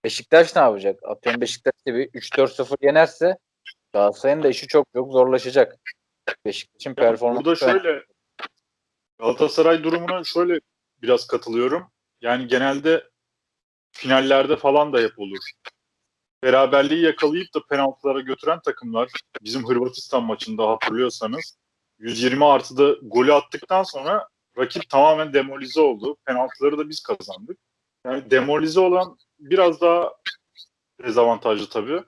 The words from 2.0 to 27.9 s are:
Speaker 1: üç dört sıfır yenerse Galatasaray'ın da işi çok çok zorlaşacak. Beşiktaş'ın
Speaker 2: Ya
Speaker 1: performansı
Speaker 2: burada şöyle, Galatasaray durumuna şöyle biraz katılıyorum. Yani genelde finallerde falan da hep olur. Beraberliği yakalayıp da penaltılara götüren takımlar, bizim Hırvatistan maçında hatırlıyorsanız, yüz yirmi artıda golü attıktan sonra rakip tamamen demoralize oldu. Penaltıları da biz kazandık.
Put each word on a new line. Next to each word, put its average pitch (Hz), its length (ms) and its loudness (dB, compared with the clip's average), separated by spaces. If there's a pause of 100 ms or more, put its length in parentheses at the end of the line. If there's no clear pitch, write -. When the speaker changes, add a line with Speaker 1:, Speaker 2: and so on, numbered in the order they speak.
Speaker 1:
üç - 220 -10
dört 135 160 2
sıfır 135 300 -6
yenerse 160 540 2 (560)
Galatasaray'ın 104 500 0
da 143 60 4
işi 131 180 -2
çok 147 280 2
çok 131 180 -4
zorlaşacak. 127 640 2 (720)
Beşiktaş'ın - 440 -10
Speaker 2:
Ya 123 40 -14
Speaker 1:
performansı 120 500 0
Speaker 2:
burada 165 120 2
şöyle, 156 460 0 (1160)
Galatasaray 156 680 2
durumuna 170 400 -4
şöyle 175 360 -2 (420)
biraz 120 240 2
katılıyorum. 127 640 -4 (300)
Yani 123 260 -2
genelde 139 580 0 (880)
finallerde 135 640 2
falan 143 360 2
da 127 60 2
hep 110 200 -2
olur. 98 200 -12 (1040)
Beraberliği 139 600 4
yakalayıp 160 500 -2
da 151 60 -4 (100)
penaltılara 139 500 -2
götüren 139 400 -6
takımlar, 120 500 -6 (320)
bizim 113 260 -8
Hırvatistan 123 540 -4
maçında 110 460 -4
hatırlıyorsanız, 113 880 -6 (400)
yüz 113 240 -8
yirmi 131 220 0
artıda 139 580 2
golü 123 300 2
attıktan 185 500 0
sonra 170 460 -6 (300)
rakip 131 320 -6
tamamen 151 420 4
demoralize 135 480 -2
oldu. 131 360 0 (100)
Penaltıları 131 520 -2
da 151 100 -6
biz 156 140 -14
kazandık. 107 560 -12 (480)